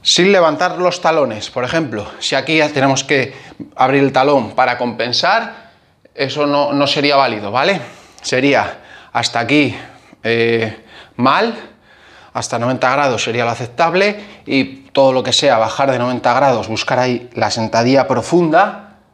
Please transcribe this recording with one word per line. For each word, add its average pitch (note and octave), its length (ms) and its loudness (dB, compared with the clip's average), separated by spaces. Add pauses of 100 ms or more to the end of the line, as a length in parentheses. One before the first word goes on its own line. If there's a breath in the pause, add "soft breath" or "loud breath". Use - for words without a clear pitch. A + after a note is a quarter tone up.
Sin F#3+ 320 2
levantar E3+ 460 2
los F3 240 0
talones, C#3 480 0
por B2 140 -4
ejemplo, B2 440 -4 (100)
si - 160 -4
aquí C#3 220 0
ya D3+ 140 2
tenemos C3+ 340 0
que C3 300 -2 (420 loud breath)
abrir C3+ 260 4
el C3+ 100 2
talón C3 400 2
para B2 260 0
compensar, B2 920 -4 (420 loud breath)
eso C#3+ 320 -4
no, C#3+ 260 0
no C#3+ 140 0
sería C#3+ 300 0
válido, A2 340 0
¿vale? D#3 280 0 (440 loud breath)
Sería B2+ 560 0 (340 loud breath)
hasta A#2 280 -2
aquí, C#3 360 0 (460 loud breath)
eh, A#2 640 -2 (300 loud breath)
mal, D#3+ 360 0 (800 loud breath)
hasta A#2+ 260 -6
noventa B2+ 340 0
grados C3+ 320 0
sería A#2+ 200 -2
lo A#2 60 0
aceptable E3+ 720 -2 (220 loud breath)
y C3+ 460 -2
todo C3+ 200 4
lo B2+ 100 0
que B2 100 -4
sea C#3 260 2
bajar C3+ 320 0
de B2+ 80 -2
noventa B2 340 0
grados, B2 360 2
buscar A#2 320 -2
ahí B2 340 -2
la A2+ 160 -2
sentadilla A#2+ 580 2
profunda E3 920 0 (140)